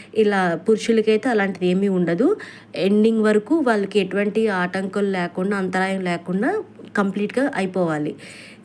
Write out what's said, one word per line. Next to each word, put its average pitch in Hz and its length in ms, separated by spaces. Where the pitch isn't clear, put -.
ఇలా 196 380
పురుషులకైతే 220 760
అలాంటిది 196 380
ఏమీ 190 200
ఉండదు. 185 500
ఎండింగ్ 214 480
వరకు 214 320
వాళ్ళకి 208 440
ఎటువంటి 202 480
ఆటంకాలు 190 600
లేకుండా, 185 500
అంతరాయం 190 440
లేకుండా 190 640
కంప్లీట్గా 208 580
అయిపోవాలి. 180 600